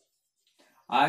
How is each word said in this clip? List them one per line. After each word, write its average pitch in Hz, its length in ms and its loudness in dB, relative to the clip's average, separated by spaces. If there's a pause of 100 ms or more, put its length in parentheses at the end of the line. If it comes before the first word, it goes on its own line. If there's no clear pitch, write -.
(880)
आ - 200 0